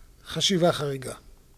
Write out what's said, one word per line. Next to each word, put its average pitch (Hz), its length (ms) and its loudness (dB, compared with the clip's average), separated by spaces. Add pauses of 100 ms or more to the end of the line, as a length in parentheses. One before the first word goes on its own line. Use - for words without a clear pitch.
(280)
חשיבה 170 440 2
חריגה. 135 420 -6 (440)